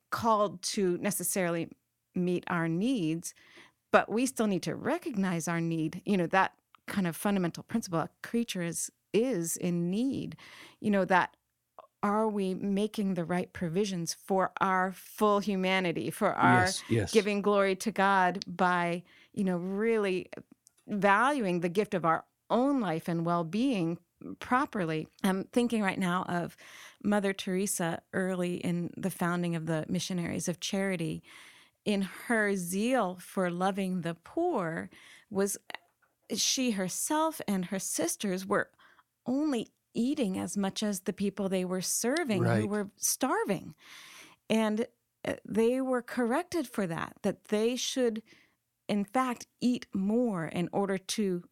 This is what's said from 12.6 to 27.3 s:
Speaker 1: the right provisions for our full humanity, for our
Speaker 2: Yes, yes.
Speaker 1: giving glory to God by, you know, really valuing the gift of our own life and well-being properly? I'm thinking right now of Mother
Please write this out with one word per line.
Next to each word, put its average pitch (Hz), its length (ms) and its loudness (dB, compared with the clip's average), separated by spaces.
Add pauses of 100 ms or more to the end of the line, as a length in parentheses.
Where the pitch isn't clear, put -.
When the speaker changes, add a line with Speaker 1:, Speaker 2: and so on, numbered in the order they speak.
Speaker 1:
the 170 100 -2
right 180 260 -2
provisions 180 600 -2 (120)
for 190 260 2 (100)
our 185 320 2
full 208 460 2
humanity, 185 720 0
for 196 220 0
our 180 320 8
Speaker 2:
Yes, 190 220 -2
yes. 107 240 2
Speaker 1:
giving 110 300 2
glory 104 360 2
to - 140 -4
God 190 560 2
by, 175 540 0 (320)
you 208 100 -2
know, 185 140 2
really 196 720 0 (580)
valuing 202 720 4
the 180 80 0
gift 202 240 0
of 165 120 0
our 160 180 4 (260)
own 262 300 4
life 165 280 -2
and 170 180 0
well-being 170 720 0 (420)
properly? 180 680 -2 (160)
I'm 190 220 2
thinking 240 360 0
right 190 180 0
now 180 300 0
of 175 260 -4 (480)
Mother 202 300 2